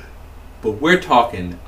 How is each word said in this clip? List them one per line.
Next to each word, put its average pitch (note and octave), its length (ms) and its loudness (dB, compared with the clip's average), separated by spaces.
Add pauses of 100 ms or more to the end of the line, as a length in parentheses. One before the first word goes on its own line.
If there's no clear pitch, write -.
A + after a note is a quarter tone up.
(640)
but A2 100 -2
we're D#3 280 2
talking F#2 680 2